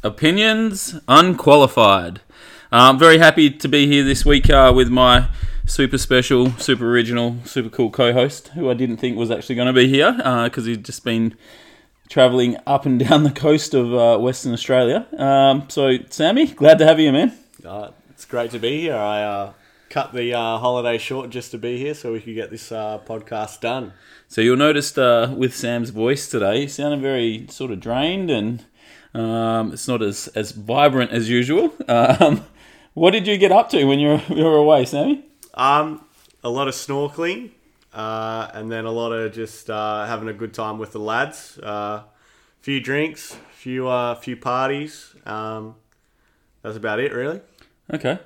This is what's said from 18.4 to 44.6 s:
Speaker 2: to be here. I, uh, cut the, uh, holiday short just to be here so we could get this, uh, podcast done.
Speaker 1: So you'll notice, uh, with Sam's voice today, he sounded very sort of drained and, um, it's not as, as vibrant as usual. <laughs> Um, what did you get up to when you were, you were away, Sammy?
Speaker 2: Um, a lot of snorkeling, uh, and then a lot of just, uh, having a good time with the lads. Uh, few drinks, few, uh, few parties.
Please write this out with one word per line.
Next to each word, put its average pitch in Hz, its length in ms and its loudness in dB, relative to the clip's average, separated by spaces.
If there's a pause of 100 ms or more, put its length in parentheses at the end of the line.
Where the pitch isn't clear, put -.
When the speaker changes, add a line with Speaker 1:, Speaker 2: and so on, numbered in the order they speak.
Speaker 2:
to 120 60 -10
be 131 220 -4
here. 160 160 -4
I, 104 260 -2
uh, 101 280 -6 (400)
cut 135 240 -6
the, 120 180 -4
uh, 113 240 -4
holiday 120 400 -2
short 127 320 -8
just 120 220 -14
to 120 80 -14
be 120 180 -8
here 139 160 -8
so 127 220 -10
we 110 60 -8
could 113 140 -16
get 107 160 -10
this, 110 220 -16
uh, 107 340 -10
podcast 107 540 -12
done. 117 320 -8 (340)
Speaker 1:
So - 140 -6
you'll 120 160 4
notice, 147 400 0
uh, 123 400 2
with 127 180 -2
Sam's 120 360 -6
voice 120 380 -4
today, 107 340 -2
he 143 40 -6
sounded 143 360 -6
very 120 480 -4
sort 131 220 -12
of 95 80 -10
drained 160 500 -4
and, 113 340 -4 (500)
um, 113 580 -4
it's - 160 -12
not 120 140 -4
as, 101 320 -6
as 107 180 -8
vibrant 127 600 0
as 113 180 -4
usual. 139 500 0
<laughs> - 80 -12
Um, 123 560 2 (480)
what 165 200 4
did 208 140 -2
you 202 120 -2
get 190 140 4
up 226 180 4
to 143 140 0
when 139 140 2
you 147 100 2
were, 147 200 0
you 151 160 0
were 160 120 4
away, 147 280 4
Sammy? 269 380 -4 (320)
Speaker 2:
Um, 151 500 -2 (400)
a 120 60 -6
lot 135 180 -4
of 131 60 -8
snorkeling, 165 760 -8 (440)
uh, 110 580 -10
and 110 180 -14
then 113 140 -8
a 113 60 -8
lot 117 220 -6
of 113 200 -8
just, 113 380 -14
uh, 107 360 -6
having 110 220 -10
a 110 60 -10
good 107 180 -12
time 107 260 -10
with 107 140 -14
the 110 80 -14
lads. 120 600 -8
Uh, 104 400 -10 (580)
few 139 200 -6
drinks, 147 560 -8 (160)
few, 127 360 -10
uh, 123 280 -4
few 123 200 -14
parties. 135 800 -8 (100)